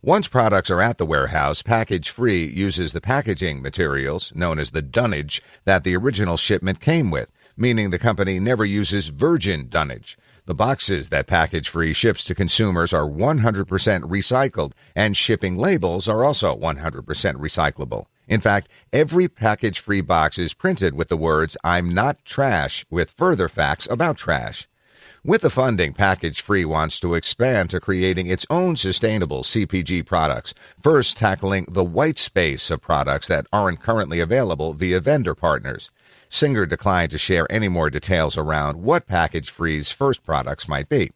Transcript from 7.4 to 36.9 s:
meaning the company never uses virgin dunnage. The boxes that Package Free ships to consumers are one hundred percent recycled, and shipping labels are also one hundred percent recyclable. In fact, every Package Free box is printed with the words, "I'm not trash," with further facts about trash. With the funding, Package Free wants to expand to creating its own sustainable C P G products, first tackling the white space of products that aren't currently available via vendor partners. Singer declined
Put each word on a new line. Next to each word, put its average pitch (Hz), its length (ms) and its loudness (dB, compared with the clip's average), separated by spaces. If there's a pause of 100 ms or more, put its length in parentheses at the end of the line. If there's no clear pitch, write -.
meaning 110 320 2
the 87 100 -2
company 98 400 0
never 107 280 2
uses 98 420 -2
virgin 78 640 0
dunnage. 67 480 -4 (280)
The 87 80 -4
boxes 101 560 0
that 69 180 -2
Package 82 400 0
Free 82 240 0
ships - 320 0
to 90 100 -4
consumers 90 580 2
are 76 140 2
one 110 320 0
hundred 107 280 2
percent 92 380 0
recycled, 95 680 -2 (240)
and 101 200 2
shipping 95 400 0
labels 98 520 0
are 110 160 2
also 107 300 2
one 71 240 -4
hundred 78 280 -8
percent 76 320 -4
recyclable. 71 680 -4 (200)
In 110 140 0
fact, 101 280 0 (240)
every 160 360 2
Package 107 500 -2
Free 101 220 0
box 78 380 2
is 87 160 -4
printed 98 400 0
with 80 140 -2
the 85 80 0
words, 78 460 0
"I'm 87 320 2
not 127 300 0
trash," 110 680 -2
with 82 200 0
further 131 380 0
facts 76 420 -2
about 143 260 0
trash. 65 500 -4 (560)
With 214 200 2
the 156 80 4
funding, 101 420 2
Package 90 480 0
Free 95 240 0
wants 78 360 -2
to 85 140 0
expand 104 560 0
to 90 80 -4
creating 92 480 0
its 90 220 -2
own 175 260 2
sustainable 92 680 0
C 104 220 0
P 92 180 -2
G 82 180 -2
products, 78 520 -2 (280)
first 147 340 4
tackling 98 520 0
the 90 160 0
white 117 340 2
space 80 520 0
of 78 100 -2
products 71 480 0
that 73 240 0
aren't 98 300 0
currently 95 360 0
available 85 540 0
via 90 260 0
vendor 113 360 0
partners. 67 560 -2 (420)
Singer 135 320 4
declined 85 460 0